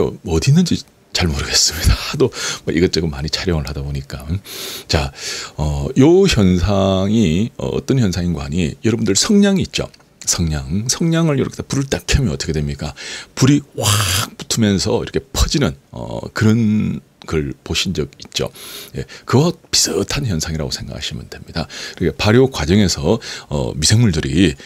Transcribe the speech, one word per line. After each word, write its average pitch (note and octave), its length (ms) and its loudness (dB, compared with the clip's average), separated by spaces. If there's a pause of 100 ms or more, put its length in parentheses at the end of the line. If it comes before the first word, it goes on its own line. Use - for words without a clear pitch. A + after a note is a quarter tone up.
(260)
어디 E2 260 2
있는지 E3+ 300 2 (300)
잘 F2+ 160 0
모르겠습니다. - 640 0
<laughs> - 200 -2
하도 C3 180 2 (340)
뭐 - 80 -4
이것저것 E2+ 360 2
많이 D2 200 -6
촬영을 D#2 400 -2
하다 C#2+ 140 -6
보니까. C#2 440 -8 (600)
자, C#2+ 240 0 (440)
어, C#2+ 300 -2 (120)
요 F3 280 8
현상이, F#2+ 1300 2
어, - 100 -6
어떤 C3 300 -2
현상인가 F2 460 0
하니 D2 300 -2 (100)
여러분들 G#2+ 320 0
성냥 G3+ 420 4
있죠? - 300 -4 (360)
성냥. D#2 640 -2
성냥을 E3 500 0
이렇게 - 240 -4
불을 C3+ 260 -4
딱 - 180 -4
켜면 B2 260 2
어떻게 C#2 200 -4
됩니까? D2 420 -4 (400)
불이 C#3+ 260 4 (180)
확 G#2 600 -2
붙으면서 G#2+ 640 0
이렇게 - 180 -4 (120)
퍼지는, G2 440 0 (140)
어, A1+ 300 -10 (120)
그런 G#2+ 680 2 (260)
걸 D2 260 -2 (120)
보신 - 280 -4
적 D2 180 -4 (140)
있죠. - 260 -6 (460)
예, - 80 -6 (200)
그와 D#3 280 4 (180)
비슷한 - 540 -2
현상이라고 D#2 460 -4
생각하시면 - 580 -10
됩니다. - 380 -10 (300)
그러니까 E2 260 -2
발효 B2 280 6
과정에서, C3+ 680 2 (280)
어, C2 260 -4
미생물들이 D#2 800 4 (120)